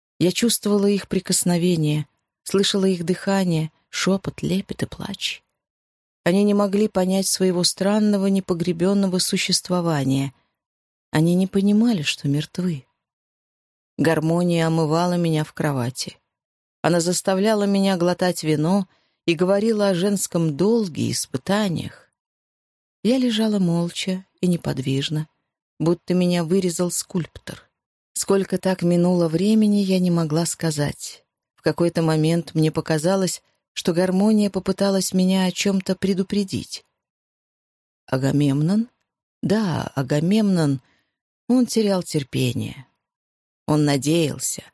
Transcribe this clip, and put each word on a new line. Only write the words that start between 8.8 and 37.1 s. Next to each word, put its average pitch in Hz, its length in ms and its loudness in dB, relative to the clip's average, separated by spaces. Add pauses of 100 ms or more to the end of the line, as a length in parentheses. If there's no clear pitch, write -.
существования. 165 1120 -2 (800)
Они 165 220 2
не 190 140 2
понимали, 208 540 2
что - 260 -4
мертвы. 156 580 -4 (1120)
Гармония 165 680 2
омывала 165 460 0
меня 165 280 0
в - 100 -8
кровати. 135 640 -4 (680)
Она 170 180 4
заставляла 196 640 0
меня 196 320 2
глотать 175 480 -2
вино 156 420 0 (400)
и 170 80 0
говорила 202 540 2
о 190 60 2
женском 170 640 0
долге 170 520 0
и - 20 -2
испытаниях. - 1000 -4 (920)
Я 247 160 0
лежала 220 400 0
молча 175 680 -2 (160)
и 180 60 -2
неподвижно, 139 800 -2 (540)
будто 170 340 0
меня 175 300 2
вырезал 180 480 0
скульптор. - 760 -8 (440)
Сколько 196 460 0
так 185 240 -2
минуло 175 440 2
времени, 208 520 2
я 190 200 0
не 180 140 2
могла 165 340 0
сказать. - 800 -6 (320)
В - 60 -20
какой-то 170 400 0
момент 160 520 0
мне 156 160 2
показалось, 170 720 -2 (300)
что - 200 -2
гармония 190 560 2
попыталась 190 640 0
меня 185 340 2
о 180 40 2
чем-то 190 460 -2
предупредить. 196 880 -4 (1200)